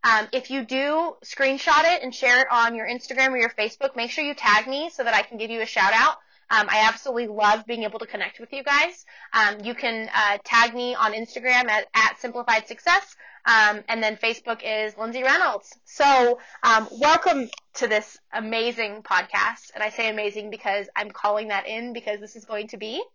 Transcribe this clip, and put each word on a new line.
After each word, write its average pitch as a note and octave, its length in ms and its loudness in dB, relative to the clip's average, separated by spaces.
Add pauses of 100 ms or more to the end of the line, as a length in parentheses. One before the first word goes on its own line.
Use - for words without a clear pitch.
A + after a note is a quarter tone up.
Um, G#3+ 260 2
if B3+ 180 -4
you C4+ 140 -4
do, D4 600 -2
screenshot C#4 580 2
it E4 200 2
and B3+ 120 -10
share B3 240 4
it C4 100 2
on A#3 240 2
your A3 140 -6
Instagram B3+ 440 -2
or B3+ 60 -2
your A#3 120 2
Facebook. A3+ 480 -4
Make A#3 140 -4
sure D#4 120 -4
you D4 100 -4
tag G#3+ 320 2
me C#4 240 -6
so C4+ 140 -8
that A3+ 100 0
I G#3 100 2
can A#3 140 -12
give A3 140 -6
you A3+ 80 -6
a A3 60 -2
shout G3+ 260 0
out. B3 240 4 (340)
Um, G#3+ 200 2
I G#3+ 180 4
absolutely A#3 400 -2
love G#3+ 380 2
being A#3 180 -6
able G3+ 160 -6
to A3+ 60 -10
connect F#3+ 340 -8
with A#3 140 -16
you C4+ 100 -10
guys. D4+ 420 0 (280)
Um, G#3+ 300 2
you A#3+ 120 -6
can, A3+ 380 -4
uh, G#3 300 2
tag A#3 300 4
me B3 220 -4
on G#3+ 160 2
Instagram A#3+ 580 0
at, G#3+ 240 0
at - 260 2
Simplified A#3 480 -2
Success, F4 480 0 (300)
um, G#3+ 440 4
and A3+ 140 -2
then G#3+ 140 0
Facebook A3+ 460 -4
is G#3+ 340 -4
Lindsay A#3 260 -6
Reynolds. C4+ 600 0
So, B3+ 560 4 (220)
um, A3 300 4
welcome D4 580 2 (260)
to A#3+ 120 -2
this G#3+ 300 -2 (140)
amazing A3+ 720 -4
podcast, G3 680 -2
and G#3+ 100 -6
I G#3+ 60 -2
say A3+ 200 -4
amazing G#3+ 400 -6
because G3+ 460 -4
I'm G#3 160 -4
calling G#3+ 380 -2
that G3+ 180 -2
in A#3 240 -8
because A3 300 -6
this G#3 140 -20
is G#3+ 100 -20
going G#3+ 240 -8
to - 80 -16
be A3 260 -8 (120)